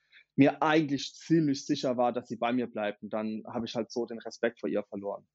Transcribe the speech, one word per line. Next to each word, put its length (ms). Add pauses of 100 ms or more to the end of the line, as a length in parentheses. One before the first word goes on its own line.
(360)
mir 260
eigentlich 520
ziemlich 520
sicher 300
war, 160
dass 160
sie 80
bei 160
mir 140
bleibt. 360
Und 120
dann 320
hab 180
ich 100
halt 160
so 160
den 120
Respekt 420
vor 80
ihr 160
verloren, 500